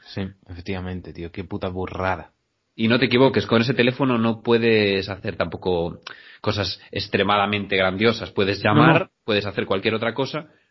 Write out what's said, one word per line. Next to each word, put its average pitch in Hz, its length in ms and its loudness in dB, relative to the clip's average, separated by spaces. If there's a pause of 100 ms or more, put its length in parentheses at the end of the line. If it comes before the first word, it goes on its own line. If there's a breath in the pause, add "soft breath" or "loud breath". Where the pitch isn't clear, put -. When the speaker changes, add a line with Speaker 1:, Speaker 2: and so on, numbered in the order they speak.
Speaker 1:
Sí, - 160 -10 (260)
efectivamente, 90 640 -10
tío, 85 200 -12
qué 98 120 -12
puta 95 240 -8
burrada. 92 640 -6 (420)
Speaker 2:
Y 113 140 0
no 123 100 4
te 131 80 2
equivoques, 120 400 4
con 113 160 4
ese 120 120 -2
teléfono 123 440 2
no 113 240 -2
puedes 107 680 2
hacer 98 280 -8
tampoco 85 640 -4 (400 loud breath)
cosas 98 400 -4 (100)
extremadamente 101 840 0
grandiosas. 95 540 0
Puedes 98 320 -2
llamar, 113 300 6
Speaker 1:
No, 156 80 4
no. - 100 -6 (140)
Speaker 2:
puedes 104 220 0
hacer 101 200 -4
cualquier 98 280 -2
otra 113 200 -4
cosa, 139 340 -6 (220 soft breath)